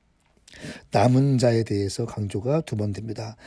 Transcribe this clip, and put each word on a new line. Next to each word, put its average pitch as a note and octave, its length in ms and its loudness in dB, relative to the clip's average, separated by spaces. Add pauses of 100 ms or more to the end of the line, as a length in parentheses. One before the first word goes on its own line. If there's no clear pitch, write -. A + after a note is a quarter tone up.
(920)
남은 B2+ 460 4
자에 A#2 260 4
대해서 G2+ 420 -2
강조가 A2 560 -4
두 - 140 -8
번 G#2 160 -2
됩니다. G#2+ 560 -10